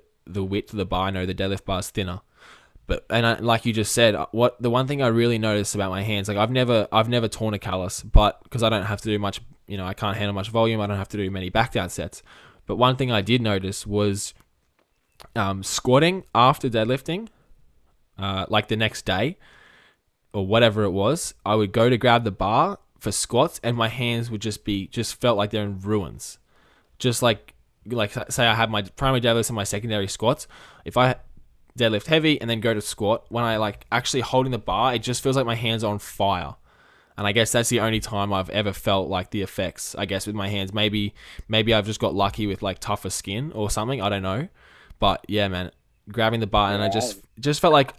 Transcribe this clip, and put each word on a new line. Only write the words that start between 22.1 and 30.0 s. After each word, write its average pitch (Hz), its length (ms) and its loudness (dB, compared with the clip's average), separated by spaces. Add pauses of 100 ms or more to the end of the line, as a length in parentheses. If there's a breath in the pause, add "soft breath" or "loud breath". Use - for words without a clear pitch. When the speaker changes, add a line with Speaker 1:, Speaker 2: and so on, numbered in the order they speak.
Speaker 1:
the 110 80 -2
bar 123 480 0 (200)
for 104 120 -6
squats - 540 0
and 120 100 0
my 113 140 0
hands 117 420 -4
would 101 100 -6
just 107 220 -6
be, 98 240 -2
just - 320 -6
felt 120 180 2
like 101 120 0
they're 107 160 -2
in 98 160 -8
ruins. 95 560 -4 (600 soft breath)
Just 123 220 0
like, 117 320 0 (320)
like, 107 300 -4
s-, - 180 -6
say 120 140 2
I 110 80 4
have 113 140 2
my 104 140 -2
primary 131 360 0
deadlifts 117 300 2
and 117 80 -6
my 101 80 -2
secondary 104 420 -4